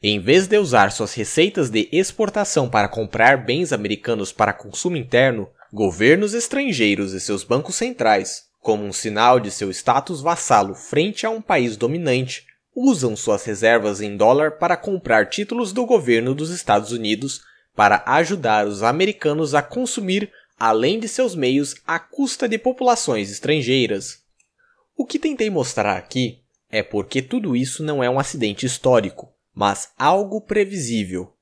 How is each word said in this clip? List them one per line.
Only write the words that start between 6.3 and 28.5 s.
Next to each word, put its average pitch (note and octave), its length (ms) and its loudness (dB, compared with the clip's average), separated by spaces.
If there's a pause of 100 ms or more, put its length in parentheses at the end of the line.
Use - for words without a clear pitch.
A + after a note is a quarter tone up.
estrangeiros B2 760 0
e F#2+ 80 -8
seus G2 240 -4
bancos C3 320 -2
centrais, A2+ 680 0 (180)
como G#2 240 0
um G2 80 -8
sinal A2+ 480 4
de G2+ 100 -8
seu G2+ 180 -6
status C3+ 520 -2
vassalo A#2 520 2
frente - 520 -4
a A2+ 40 -2
um A2+ 120 -6
país B2 340 0
dominante, C3 720 -2 (280)
usam F#3 400 2
suas G#2 300 -2
reservas G#2 560 2
em G#2 160 -6
dólar C3+ 360 4
para E3+ 260 0
comprar A#2+ 480 2
títulos G#3 480 -4
do B3 120 -2
governo C3 480 2
dos D#3 160 -6
Estados G#2+ 440 -2
Unidos A2+ 480 -4 (340)
para G#2 300 4
ajudar C3 640 2
os G2+ 140 -6
americanos D3+ 720 0
a D3 80 2
consumir G3+ 680 -4 (260)
além A2+ 400 2
de A3 120 -8
seus A#3+ 260 -2
meios C#3 400 0 (100)
à E3 140 -2
custa - 480 -4
de A3 100 -2
populações A3+ 720 0
estrangeiras. A#2+ 880 -2 (760)
O - 100 -4
que D4+ 140 -6
tentei C4 300 -2
mostrar A2 480 -2
aqui B2 420 -4 (300)
é G#2+ 120 -2
porque G#2 400 -4
tudo G3 320 -4
isso C3 300 -2
não D3 180 -2
é B2 80 2
um C3 100 0
acidente B2 460 -4